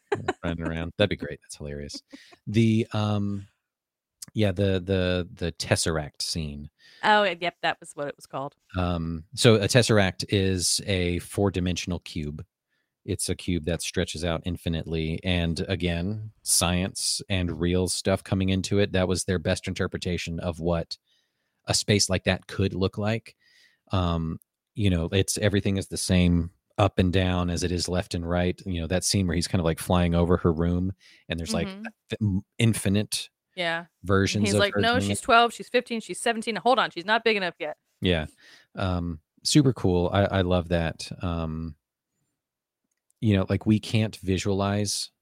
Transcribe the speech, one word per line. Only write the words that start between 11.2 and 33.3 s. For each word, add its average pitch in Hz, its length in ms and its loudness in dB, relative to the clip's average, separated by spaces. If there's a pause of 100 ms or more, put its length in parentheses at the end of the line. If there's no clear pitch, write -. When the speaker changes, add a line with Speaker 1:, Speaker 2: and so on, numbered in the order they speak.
Speaker 1:
four-dimensional 90 800 -2
cube. 76 440 -8 (600)
It's - 240 -4
a 90 80 -2
cube 82 300 -2
that 82 160 -2
stretches - 420 -4
out 85 220 -2
infinitely. 82 800 -4
And 87 440 0
again, 92 640 -4 (100)
science - 840 0
and 87 320 -2
real 90 280 2
stuff - 360 0
coming 95 260 0
into 95 300 0
it. 104 120 2
That 92 160 2
was 90 160 0
their 90 160 0
best - 280 -2
interpretation 87 720 -4
of 85 200 -6
what 85 380 -2 (680)
a - 80 0
space - 360 2
like 92 140 0
that 92 240 -2
could 95 260 -2
look 92 240 -2
like. 107 380 -4 (560)
Um, 85 480 0 (340)
you 101 160 2
know, 85 220 2
it's, 95 260 0
everything 101 400 2
is 92 100 -6
the - 100 -8
same 87 540 4 (260)
up 98 200 4
and 92 140 4
down 90 380 2
as 85 140 -4
it 85 80 0
is 85 160 -2
left 87 260 -2
and 85 140 -4
right. 90 380 0
You 90 160 -4
know, 82 60 -6
that 90 160 0
scene 98 220 2
where 90 100 0
he's 85 120 0
kind 92 120 0
of, 82 60 2
like, 82 140 0
flying 87 340 2
over 85 240 4
her 87 140 4
room 87 400 0 (360)
and 82 100 -4
there's, 85 160 -6
like, - 140 -2
Speaker 2:
Mm-hmm. 202 200 -12 (240)
Speaker 1:
f-, 113 100 -8
m-, 101 200 0 (160)
infinite 107 720 0 (260)